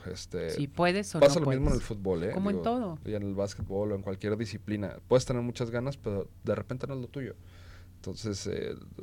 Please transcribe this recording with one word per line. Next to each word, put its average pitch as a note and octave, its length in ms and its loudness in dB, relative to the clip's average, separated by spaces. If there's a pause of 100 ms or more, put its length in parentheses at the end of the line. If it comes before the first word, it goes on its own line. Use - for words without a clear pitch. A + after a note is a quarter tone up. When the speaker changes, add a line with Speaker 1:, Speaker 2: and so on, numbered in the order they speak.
(100)
Speaker 1:
Este, E2+ 400 -6
Speaker 2:
Si C#3+ 160 -2
puedes F3+ 480 0
o D#3+ 60 0
Speaker 1:
pasa C#3+ 200 10
Speaker 2:
no D3 60 2
Speaker 1:
lo C3+ 40 4
mismo C3+ 160 4
en C#3+ 80 6
el A#2 60 4
Speaker 2:
puedes. - 60 -2
Speaker 1:
fútbol, F#2+ 380 0
¿eh? G#2 80 0
Speaker 2:
Como F#3+ 160 0
en G3+ 80 2
Speaker 1:
Digo, E3+ 80 0
Speaker 2:
todo. A3 400 0
Speaker 1:
y - 100 -4
en G2+ 80 -2
el G2+ 120 -2
básquetbol G2+ 580 0
o - 40 2
en G2 60 -6
cualquier G2+ 360 -2
disciplina. G#2 580 -4 (120)
Puedes B2+ 180 8
tener A#2+ 160 0
muchas A#2+ 280 -2
ganas, A#2+ 280 -2
pero G2+ 320 -2 (140)
de G#2+ 100 2
repente B2+ 320 -4
no C3+ 80 -6
es C3+ 60 -4
lo A#2+ 80 -8
tuyo. C3 260 -8 (600)
Entonces, G2+ 500 -6
eh, - 300 -4 (260)